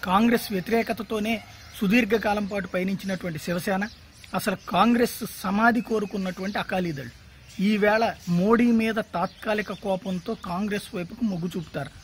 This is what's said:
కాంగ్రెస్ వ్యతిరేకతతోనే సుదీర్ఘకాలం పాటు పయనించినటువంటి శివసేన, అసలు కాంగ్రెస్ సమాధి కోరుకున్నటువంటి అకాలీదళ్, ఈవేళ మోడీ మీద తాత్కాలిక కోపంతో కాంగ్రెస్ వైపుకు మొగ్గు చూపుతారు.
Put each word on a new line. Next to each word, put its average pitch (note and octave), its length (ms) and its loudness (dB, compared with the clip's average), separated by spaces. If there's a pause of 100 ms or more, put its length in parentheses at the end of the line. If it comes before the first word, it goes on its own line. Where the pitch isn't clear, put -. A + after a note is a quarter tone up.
కాంగ్రెస్ A3+ 480 4
వ్యతిరేకతతోనే G#3+ 880 -2 (400)
సుదీర్ఘకాలం G#3 680 2
పాటు G3 200 -4
పయనించినటువంటి F#3 720 -4
శివసేన, F#3+ 500 -2 (460)
అసలు F#3+ 220 0 (120)
కాంగ్రెస్ A#3 580 4 (160)
సమాధి A3 380 4
కోరుకున్నటువంటి G3+ 760 -2
అకాలీదళ్, E3 500 -2 (520)
ఈవేళ G#3 540 4 (140)
మోడీ G#3 380 4
మీద A3+ 280 2
తాత్కాలిక G#3 800 -4
కోపంతో F#3+ 600 -4
కాంగ్రెస్ G3+ 600 -6
వైపుకు F#3 300 -6
మొగ్గు F3+ 320 -2
చూపుతారు. D#3 340 -8 (140)